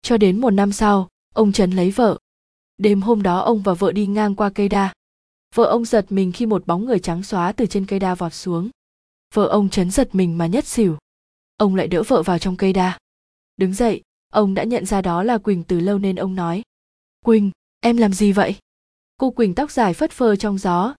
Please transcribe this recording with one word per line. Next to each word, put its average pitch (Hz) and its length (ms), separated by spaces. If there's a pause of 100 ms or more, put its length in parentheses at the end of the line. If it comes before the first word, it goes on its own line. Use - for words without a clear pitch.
Cho 240 160
đến 202 240
một 254 80
năm 202 220
sau, 202 380 (240)
ông 214 180
Trấn 190 200
lấy 185 200
vợ. 208 260 (600)
Đêm 202 240
hôm 214 220
đó 180 160
ông 220 220
và 196 120
vợ 175 180
đi 208 140
ngang 202 300
qua 208 140
cây 202 200
đa. 196 240 (640)
Vợ 226 80
ông 233 220
giật 220 240
mình 190 220
khi 233 140
một 214 220
bóng 180 180
người 247 140
trắng 175 240
xóa 185 280
từ 233 140
trên 196 200
cây 202 140
đa 185 160
vọt 170 180
xuống. 180 360 (640)
Vợ 208 140
ông 202 220
Trấn 185 220
giật 247 240
mình 175 220
mà 170 100
nhất 226 180
xỉu. 185 320 (600)
Ông 196 180
lại 185 120
đỡ 175 160
vợ 165 200
vào 175 160
trong 185 180
cây 190 160
đa. 185 240 (600)
Đứng 185 160
dậy, 214 280 (280)
ông 202 240
đã 190 100
nhận 226 220
ra 196 160
đó 180 220
là 233 140
Quỳnh 196 260
từ 175 160
lâu 196 200
nên 196 160
ông 185 200
nói. 175 260 (640)
"Quỳnh, 214 260 (280)
em 240 180
làm 214 160
gì 202 180
vậy?" 196 240 (640)
Cô 262 140
Quỳnh 208 240
tóc 285 160
dài 208 220
phất 311 180
phơ 226 240
trong 202 220
gió 190 420